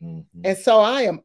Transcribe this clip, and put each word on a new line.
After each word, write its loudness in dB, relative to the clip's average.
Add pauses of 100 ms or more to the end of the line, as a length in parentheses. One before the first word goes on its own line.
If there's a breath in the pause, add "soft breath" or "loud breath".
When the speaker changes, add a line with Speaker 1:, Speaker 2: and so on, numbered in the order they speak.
Speaker 1:
Mm-hmm. -18
Speaker 2:
And -2
so 4
I 0
am -4